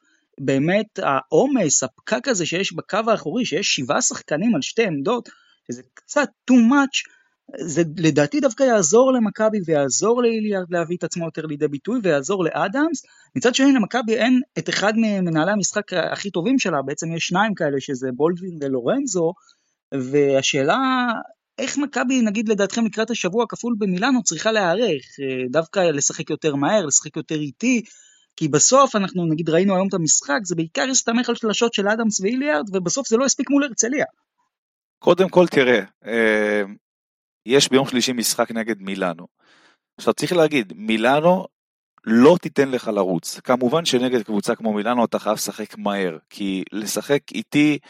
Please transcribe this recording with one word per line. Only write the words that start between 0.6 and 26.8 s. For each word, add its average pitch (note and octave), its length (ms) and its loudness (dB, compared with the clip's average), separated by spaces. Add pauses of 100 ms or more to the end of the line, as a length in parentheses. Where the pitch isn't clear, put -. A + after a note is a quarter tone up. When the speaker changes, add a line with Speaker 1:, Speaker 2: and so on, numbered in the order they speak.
Speaker 1:
העומס, D#3+ 800 2
הפקק A#3+ 460 -6
הזה F3+ 180 0
שיש F3+ 260 -4
בקו E3+ 340 -4
האחורי, G#3 380 -2
שיש F3 320 -2
שבעה F3+ 260 0
שחקנים F#3+ 520 -2
על C3+ 80 0
שתי A3 240 -2
עמדות, F3 420 -2 (420)
שזה B2+ 120 -12 (120)
קצת - 340 -2 (220)
too A#3+ 220 8
much, C#4 380 2 (500)
זה D#3+ 220 0 (140)
לדעתי D#3 440 2
דווקא C4 220 0
יעזור A#3+ 500 4
למכבי, A3 540 0
ויעזור E3 560 2
לאיליארד G#3+ 480 -2
להביא E3+ 260 -2
את F3+ 80 -6
עצמו E3 200 -6
יותר D#3+ 220 -8
לידי D3 220 -2
ביטוי, F#3+ 340 -6
ויעזור E3+ 420 0
לאדמס. G#3+ 580 -2 (340)
מצד A#3+ 180 2
שני, C#4 180 4
למכבי A3+ 440 0
אין B3+ 240 2 (180)
את D#3+ 100 -6
אחד F#3+ 280 0
ממנהלי F#3+ 560 0
המשחק G3+ 400 -4
הכי - 380 -4
טובים G#3 280 0
שלה, D#3+ 240 0
בעצם D3+ 300 -6
יש E3 140 -4
שניים G3 280 0
כאלה, C#3+ 260 -2
שזה C3 360 -6
בולדווין E3+ 440 -2
ולורנזו, E3 720 -2 (640)
והשאלה, C#3 840 0 (800)
איך C4 200 -4
מכבי, C4 440 0
נגיד, G#3+ 260 0
לדעתכם, G#3 380 0
לקראת A3 240 -4
השבוע A3 340 -2
הכפול A#3 340 -6
במילאנו, G#3+ 440 0
צריכה F3 300 -2
להיערך, F#3+ 500 0 (180)
אה, C3 300 -4
דווקא E3 300 -2
לשחק D#3 500 -2
יותר D3+ 240 -2
מהר, E3 320 2